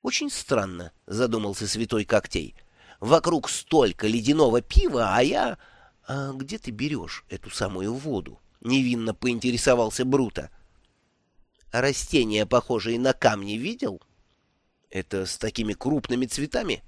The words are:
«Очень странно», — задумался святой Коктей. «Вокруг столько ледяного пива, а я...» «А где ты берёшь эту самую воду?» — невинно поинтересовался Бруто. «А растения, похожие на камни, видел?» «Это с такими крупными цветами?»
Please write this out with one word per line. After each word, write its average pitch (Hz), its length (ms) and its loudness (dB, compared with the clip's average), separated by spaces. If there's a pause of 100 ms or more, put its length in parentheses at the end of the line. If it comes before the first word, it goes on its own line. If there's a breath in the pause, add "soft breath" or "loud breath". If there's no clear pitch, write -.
«Очень 285 240 -2
странно», — 95 640 -4 (160)
задумался 107 600 -2
святой 107 380 -2
Коктей. 92 480 0 (460 soft breath)
«Вокруг 156 500 2
столько 120 560 2
ледяного 120 560 2
пива, 117 540 4
а 120 80 4
я...» 190 340 0 (500 soft breath)
«А 139 260 -6
где 139 260 -10
ты - 100 -10
берёшь 117 580 -6
эту 95 220 -12
самую 98 460 -4
воду?» — 117 440 -6 (220)
невинно 120 540 0
поинтересовался 120 920 2
Бруто. 127 460 0 (1200)
«А 120 100 0
растения, 117 640 2
похожие 117 540 0
на 131 140 2
камни, 104 400 2
видел?» 131 460 -6 (920)
«Это 95 340 -4
с - 140 -8
такими 110 340 -2
крупными 127 540 0
цветами?» 151 600 -4